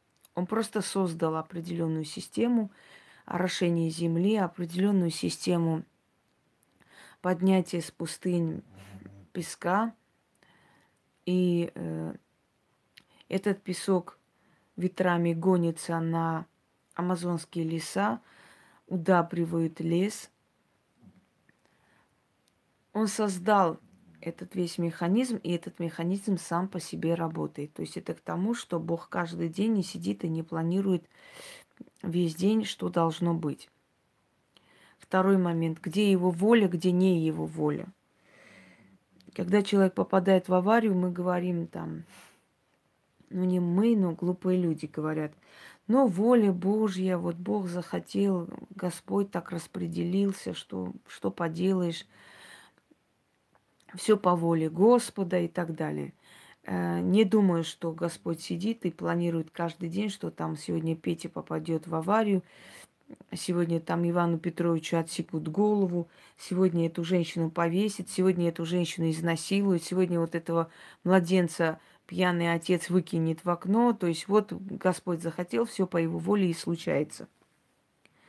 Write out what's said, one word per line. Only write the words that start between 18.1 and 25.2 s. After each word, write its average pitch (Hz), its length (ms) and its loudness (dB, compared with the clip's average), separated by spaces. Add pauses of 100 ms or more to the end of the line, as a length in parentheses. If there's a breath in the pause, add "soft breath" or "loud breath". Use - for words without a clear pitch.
удабривает 170 920 0
лес. 175 500 -2 (2500 soft breath)
Он 214 160 2
создал 190 680 2 (440)
этот - 340 -10
весь 175 220 -2
механизм, 185 680 0